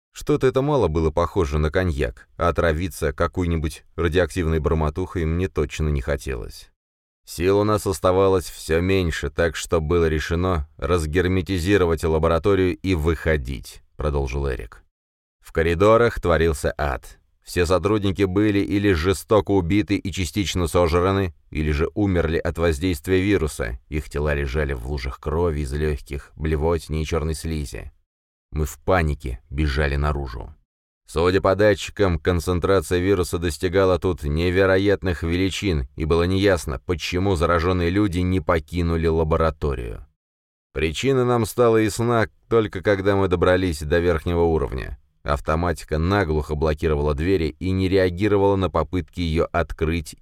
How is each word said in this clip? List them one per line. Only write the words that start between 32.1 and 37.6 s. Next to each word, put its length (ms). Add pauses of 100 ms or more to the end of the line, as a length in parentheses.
концентрация 800
вируса 380
достигала 600
тут 260
невероятных 1000
величин, 720
и 80
было 200
неясно, 640
почему 500
заражённые 540